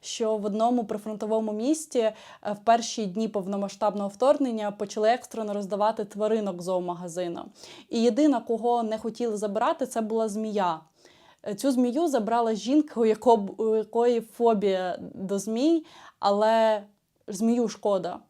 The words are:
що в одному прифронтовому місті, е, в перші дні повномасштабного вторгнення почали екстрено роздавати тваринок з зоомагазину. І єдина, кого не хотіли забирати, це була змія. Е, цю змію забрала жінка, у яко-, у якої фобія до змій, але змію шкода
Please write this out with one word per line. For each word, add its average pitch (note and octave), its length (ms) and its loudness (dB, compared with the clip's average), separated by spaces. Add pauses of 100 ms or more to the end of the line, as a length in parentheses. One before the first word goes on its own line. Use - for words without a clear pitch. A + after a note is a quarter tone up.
що A3 360 -2
в G3+ 80 -4
одному A3 400 0
прифронтовому G#3+ 680 -4
місті, B3+ 460 -2
е, A3 160 0 (280)
в G#3 220 -8
перші A3+ 420 2
дні G#3 220 -2
повномасштабного G3+ 800 -4
вторгнення A#3+ 640 0
почали G#3 380 -2
екстрено A3+ 440 -2
роздавати G#3 520 -2
тваринок G3+ 580 -2
з - 20 -10
зоомагазину. F3 800 -4 (440)
І A#3 140 0
єдина, A#3+ 380 4
кого A#3 420 0
не A3 160 -2
хотіли A3+ 380 -4
забирати, A3 500 0
це A#3 140 -4
була A3 280 -2
змія. G3+ 520 -2 (680)
Е, G#3 60 -4
цю C4 160 0
змію B3+ 380 2
забрала A3+ 460 0
жінка, A#3+ 460 0
у A#3+ 40 4
яко-, G#3+ 540 4
у A3 180 2
якої A3+ 440 2
фобія G3+ 760 0 (160)
до F#3+ 240 -4
змій, C4+ 460 0 (340)
але A3 640 2 (460)
змію A3+ 400 0
шкода F#3+ 500 -2 (120)